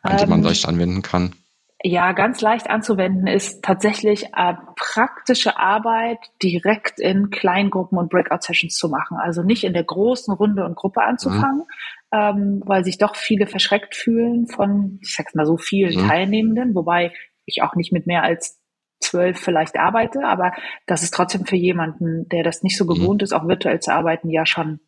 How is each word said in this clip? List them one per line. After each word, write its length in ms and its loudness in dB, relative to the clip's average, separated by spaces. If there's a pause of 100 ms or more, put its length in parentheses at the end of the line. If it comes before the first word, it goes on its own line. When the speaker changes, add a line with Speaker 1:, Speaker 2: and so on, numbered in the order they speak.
Speaker 1:
Einen, 160 2
den 100 4
man 120 4
Speaker 2:
Ähm, 40 4
Speaker 1:
leicht 220 2
anwenden 360 0
kann? 320 -2 (480)
Speaker 2:
Ja, 300 2
ganz 280 0
leicht 300 0
anzuwenden 580 0
ist 340 -2
tatsächlich, 720 0
äh, 200 0 (200)
praktische 840 0
Arbeit 600 0 (240)
direkt 560 0
in 320 2
Kleingruppen 680 0
und 120 0
Breakout-Sessions 680 0
zu 120 -2
machen. 280 -4
Also 280 -2
nicht 180 2
in 120 0
der 100 0
großen 500 0
Runde 300 2
und 100 -4
Gruppe 260 -2
Speaker 1:
Mhm. 60 4
Speaker 2:
anzufangen, 560 0 (500)
ähm, 520 0
weil 200 2
sich 140 -2
doch 160 2
viele 320 0
verschreckt 480 -2
fühlen 540 0
von, 540 0
ich 120 -10
sag's 200 -8
mal 120 2
so, 100 4
vielen 380 0
Speaker 1:
Mhm. 140 2
Speaker 2:
Teilnehmenden, 680 2
wobei 380 0 (320)
ich 180 -4
auch 140 -2
nicht 160 -2
mit 140 0
mehr 180 2
als 360 -2 (400)
zwölf 380 -2
vielleicht 380 -2
arbeite, 480 0
aber 280 0 (340)
das 180 0
ist 100 -6
trotzdem 320 0
für 100 0
jemanden, 720 -2
der 140 -2
das 220 -2
nicht 120 0
so 80 2
Speaker 1:
Mhm. 40 -2
Speaker 2:
gewohnt 340 2
ist, 100 -4
auch 140 -2
virtuell 320 0
zu 140 -2
arbeiten, 380 0
ja 140 0
schon 440 -2